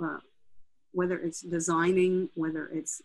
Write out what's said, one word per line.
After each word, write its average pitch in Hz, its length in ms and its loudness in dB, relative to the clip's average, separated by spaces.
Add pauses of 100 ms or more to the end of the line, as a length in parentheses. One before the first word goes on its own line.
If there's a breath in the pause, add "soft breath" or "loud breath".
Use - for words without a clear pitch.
uh, 156 160 -4 (720)
whether 180 260 0
it's 165 240 -6
designing, 175 920 2
whether 160 340 -2
it's, - 360 -6